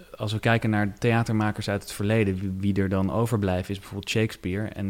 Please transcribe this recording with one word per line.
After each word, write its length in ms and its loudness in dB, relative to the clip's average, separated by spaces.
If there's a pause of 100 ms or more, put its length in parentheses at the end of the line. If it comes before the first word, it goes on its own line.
(160)
als 140 -4
we 80 -2
kijken 300 2
naar 300 2
theatermakers 720 2
uit 120 0
het 100 -12
verleden, 480 2
wie, 180 -4
wie 240 2
er 80 2
dan 220 2
overblijven 640 0
is 60 -6
bijvoorbeeld 300 -10
Shakespeare. 580 -2
En 220 -6